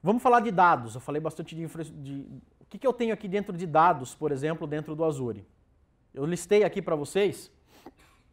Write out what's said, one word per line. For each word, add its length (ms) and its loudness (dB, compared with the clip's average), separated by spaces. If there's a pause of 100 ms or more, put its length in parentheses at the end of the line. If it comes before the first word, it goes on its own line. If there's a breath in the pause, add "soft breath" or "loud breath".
Vamos 200 2
falar 180 6
de 100 -2
dados. 440 4
Eu 60 -10
falei 200 -6
bastante 340 -8
de 80 -8
infra-, 200 -8
de, 440 -12 (340)
o 60 -20
que 120 -16
que 80 -2
eu 60 4
tenho 200 0
aqui 140 -6
dentro 300 -4
de 100 -6
dados, 480 4
por 160 -4
exemplo, 340 -2
dentro 300 -6
do 100 -2
Azure. 400 -2 (720)
Eu 100 -6
listei 380 2
aqui 180 0
pra 140 -2
vocês 560 -2 (840 loud breath)